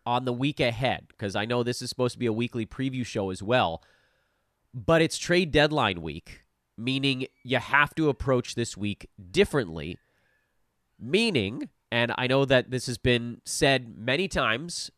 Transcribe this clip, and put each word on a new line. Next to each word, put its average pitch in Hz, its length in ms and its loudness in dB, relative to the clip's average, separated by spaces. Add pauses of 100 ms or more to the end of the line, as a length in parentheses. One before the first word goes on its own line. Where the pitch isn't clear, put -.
on 123 200 0
the 123 80 0
week 135 260 -2
ahead, 117 480 0 (100)
'cause 101 180 -4
I 104 100 -2
know 120 180 0
this 120 180 -4
is 127 80 -8
supposed 123 240 -2
to - 60 -12
be 120 80 0
a 110 60 2
weekly 117 340 -4
preview 131 360 -4
show 98 280 -4
as 92 100 -8
well, 101 400 2 (920)
but 160 280 2
it's 165 160 0
trade 175 340 2
deadline 139 500 4
week, 80 420 -10 (340)
meaning 131 500 0 (160)
you 123 140 0
have 143 380 2
to 156 140 2
approach 131 440 0
this 120 220 -4
week 101 340 -4 (220)
differently, 95 680 0 (1000)
meaning, 151 680 0 (220)
and 117 260 0
I 127 100 0
know 135 180 4
that 127 240 4
this 127 180 -4
has 123 100 -4
been 120 480 0
said 127 520 0
many 131 300 -2
times, 139 720 -2